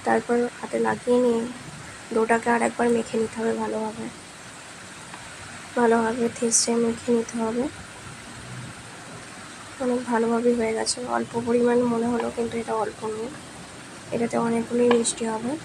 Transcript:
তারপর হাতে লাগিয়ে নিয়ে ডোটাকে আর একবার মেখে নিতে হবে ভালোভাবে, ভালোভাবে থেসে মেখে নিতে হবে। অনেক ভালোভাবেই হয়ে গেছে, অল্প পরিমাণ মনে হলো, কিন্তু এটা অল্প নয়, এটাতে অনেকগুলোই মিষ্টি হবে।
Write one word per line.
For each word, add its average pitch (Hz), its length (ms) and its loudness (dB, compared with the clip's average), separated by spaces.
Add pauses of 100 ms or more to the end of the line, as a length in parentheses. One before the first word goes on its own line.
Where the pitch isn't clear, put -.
তারপর 233 320 2 (200)
হাতে 226 240 -4
লাগিয়ে 226 380 2
নিয়ে 240 220 4 (720)
ডোটাকে 226 380 4
আর 233 120 4
একবার 233 260 2
মেখে 233 300 2
নিতে 220 200 -2
হবে 226 220 2
ভালোভাবে, 220 440 -4 (1700)
ভালোভাবে 233 500 4 (100)
থেসে 233 420 2
মেখে 233 360 0
নিতে 233 260 0
হবে। 226 260 0 (2250)
অনেক 247 240 2
ভালোভাবেই 233 520 4
হয়ে 220 180 2
গেছে, 220 240 0 (100)
অল্প 233 240 0 (120)
পরিমাণ 240 340 6 (140)
মনে 226 160 2
হলো, 233 260 2
কিন্তু 233 240 -2
এটা 226 160 -2
অল্প 214 260 -2 (120)
নয়, 226 180 -6 (840)
এটাতে 233 260 0
অনেকগুলোই 233 540 4
মিষ্টি 233 340 2
হবে। 226 260 -2 (120)